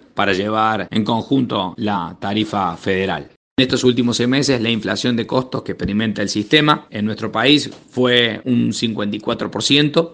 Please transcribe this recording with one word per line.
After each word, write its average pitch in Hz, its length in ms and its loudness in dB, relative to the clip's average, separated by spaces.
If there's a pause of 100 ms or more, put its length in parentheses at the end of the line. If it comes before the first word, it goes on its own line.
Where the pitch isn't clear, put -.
(140)
para 101 200 2
llevar 107 580 0
en 104 120 0
conjunto 113 760 0
la 95 440 -4
tarifa 101 560 -2
federal. 95 540 -2 (260)
En 135 60 6
estos 127 220 0
últimos 120 320 2
seis 120 100 0
meses, 135 320 2
la 113 100 -2
inflación 113 460 0
de 113 100 -2
costos 127 380 -2
que - 80 -8
experimenta 104 500 -2
el 101 60 -2
sistema 151 640 2
en 107 160 -4
nuestro 107 260 -4
país 131 380 2 (200)
fue 123 540 2
un 117 300 0
cincuenta 104 420 -2
y 107 60 -6
cuatro 117 280 -4
por 107 140 -4
ciento, 147 500 2